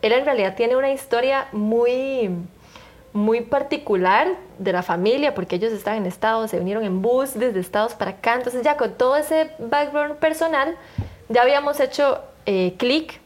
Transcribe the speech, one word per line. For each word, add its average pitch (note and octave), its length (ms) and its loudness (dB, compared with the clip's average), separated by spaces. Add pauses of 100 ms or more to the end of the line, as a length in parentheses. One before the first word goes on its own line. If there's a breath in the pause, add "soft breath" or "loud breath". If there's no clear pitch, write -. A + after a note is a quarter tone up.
él A3 120 2
en C4+ 100 2
realidad G#3 320 0
tiene A#3 180 2
una C4+ 160 2
historia C4+ 600 0
muy, A#3 760 0 (840 loud breath)
muy A3 300 2
particular A#3+ 840 2 (320)
de F#3+ 140 -2
la F3+ 100 0
familia, A3+ 540 0
porque F3+ 180 -4
ellos A3 180 -2
estaban G#3+ 280 -4
en F#3+ 60 -4
Estados, A3 440 -2
se F3 80 -2
vinieron G3 260 -2
en F#3+ 160 -2
bus C4 340 0
desde A3 260 0
Estados G#3+ 340 -2
para F#3+ 160 -4
acá. A3+ 240 0
Entonces B3 300 -4
ya D4 120 2
con A3+ 180 -2
todo B3+ 200 2
ese D#4 460 0
background D4 560 -2
personal, D#4+ 600 0 (520 loud breath)
ya A#3+ 140 4
habíamos C#4+ 360 2
hecho, C#4 420 0 (260)
eh, F#3 320 0
clic. D4 480 0